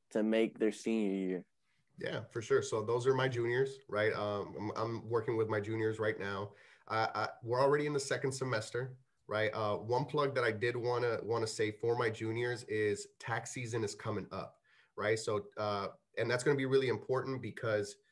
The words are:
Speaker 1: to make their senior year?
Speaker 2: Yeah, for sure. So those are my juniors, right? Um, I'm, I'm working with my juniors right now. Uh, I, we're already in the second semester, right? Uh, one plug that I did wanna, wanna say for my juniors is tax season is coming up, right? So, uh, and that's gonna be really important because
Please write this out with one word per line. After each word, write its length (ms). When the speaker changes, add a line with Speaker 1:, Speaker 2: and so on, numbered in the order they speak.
Speaker 1:
to 120
make 360
their 120
senior 440
year? 280
Speaker 2:
Yeah, 220
for 100
sure. 200
So 200
those 240
are 80
my 140
juniors, 500
right? 260
Um, 440
I'm, 180
I'm 340
working 280
with 120
my 100
juniors 400
right 200
now. 320
Uh, 260
I, 140
we're 180
already 240
in 80
the 60
second 320
semester, 680
right? 260
Uh, 220
one 300
plug 300
that 80
I 80
did 240
wanna, 480
wanna 240
say 240
for 240
my 140
juniors 540
is 440
tax 320
season 320
is 100
coming 380
up, 240
right? 220
So, 260
uh, 320
and 120
that's 140
gonna 140
be 80
really 240
important 520
because 560